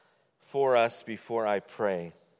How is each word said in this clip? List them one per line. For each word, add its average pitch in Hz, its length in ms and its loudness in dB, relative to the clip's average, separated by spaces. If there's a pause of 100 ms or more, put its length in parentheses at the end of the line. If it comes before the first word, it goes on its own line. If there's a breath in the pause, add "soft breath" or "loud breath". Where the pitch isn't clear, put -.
(480 soft breath)
for 135 280 2
us 117 260 2
before 113 460 -6
I 101 140 0
pray. 90 500 -4 (280)